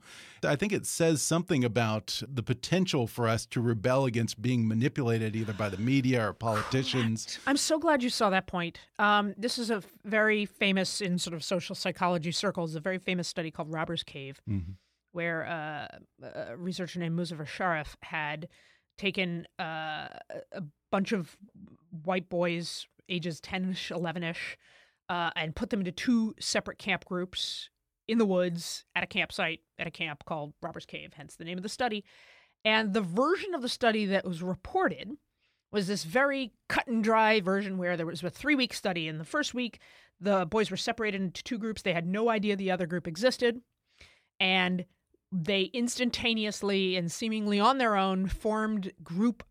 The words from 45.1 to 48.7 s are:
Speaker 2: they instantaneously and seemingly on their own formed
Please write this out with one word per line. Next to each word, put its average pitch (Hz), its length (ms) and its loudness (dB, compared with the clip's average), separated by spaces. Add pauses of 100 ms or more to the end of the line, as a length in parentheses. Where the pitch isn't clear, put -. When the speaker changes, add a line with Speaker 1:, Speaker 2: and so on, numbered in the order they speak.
Speaker 2:
they 190 320 0 (500)
instantaneously 202 840 0
and 170 160 -2
seemingly 214 480 0
on 254 180 6
their 226 180 4
own 190 320 2
formed 214 640 0 (120)